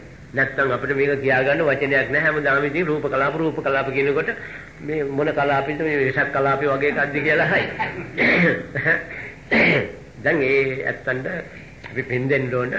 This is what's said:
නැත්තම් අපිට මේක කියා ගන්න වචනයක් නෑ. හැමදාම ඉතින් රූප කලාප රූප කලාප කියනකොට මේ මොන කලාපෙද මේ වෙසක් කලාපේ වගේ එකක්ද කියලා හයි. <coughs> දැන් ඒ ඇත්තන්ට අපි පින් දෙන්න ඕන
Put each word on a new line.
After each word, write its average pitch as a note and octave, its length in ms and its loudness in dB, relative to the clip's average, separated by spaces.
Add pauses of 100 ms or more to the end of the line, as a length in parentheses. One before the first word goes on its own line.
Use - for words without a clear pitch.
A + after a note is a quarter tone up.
(300)
නැත්තම් C3+ 420 0
අපිට B2 220 -2
මේක C#3 240 2
කියා C3 260 2
ගන්න C#3+ 180 2
වචනයක් C3+ 480 2
නෑ. C#3 100 2
හැමදාම D3 460 2
ඉතින් D3+ 200 0
රූප D3+ 200 -2
කලාප C3+ 300 0
රූප D#3 220 -2
කලාප C3+ 320 0
කියනකොට C#3 400 0 (480)
මේ D3+ 280 -4
මොන C#3 240 0
කලාපෙද C#3+ 500 0
මේ D#3+ 200 0
වෙසක් C3+ 300 2
කලාපේ C#3 380 2
වගේ C#3 240 2
එකක්ද C#3+ 240 0
කියලා D3+ 320 2
හයි. E3+ 180 2 (1900)
<coughs> F3 320 4 (320)
දැන් D3 220 2
ඒ C3+ 420 2
ඇත්තන්ට C3 440 -4 (540)
අපි B2 220 -6
පින් B2+ 240 -2
දෙන්න C3 240 2
ඕන B2 280 -2